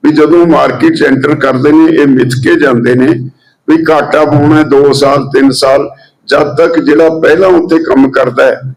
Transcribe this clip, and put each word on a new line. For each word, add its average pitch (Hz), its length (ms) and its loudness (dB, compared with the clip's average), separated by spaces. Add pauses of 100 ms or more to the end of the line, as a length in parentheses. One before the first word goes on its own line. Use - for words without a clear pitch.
ਵੀ 151 80 2
ਜਦੋਂ 156 360 2
ਮਾਰਕੀਟ 151 480 0
'ਚ 147 80 -2
ਐਂਟਰ 143 320 0
ਕਰਦੇ 135 360 -2
ਨੇ, 160 200 4
ਇਹ 151 160 0
ਮਿਥ 127 360 0
ਕੇ 170 160 0
ਜਾਂਦੇ 123 360 0
ਨੇ 127 120 0 (600)
ਵੀ 160 220 0
ਘਾਟਾ 156 360 0
ਪਾਉਣਾ 147 380 2
ਦੋ 143 300 2
ਸਾਲ, 139 400 -2
ਤਿੰਨ 135 180 2
ਸਾਲ। 135 380 -2 (380)
ਜਦ 147 300 -2
ਤੱਕ 165 220 0
ਜਿਹੜਾ 151 300 2 (100)
ਪਹਿਲਾਂ 165 300 2
ਉੱਥੇ 165 340 0
ਕੰਮ 135 280 0
ਕਰਦਾ 131 340 -2
ਹੈ 120 140 -2 (160)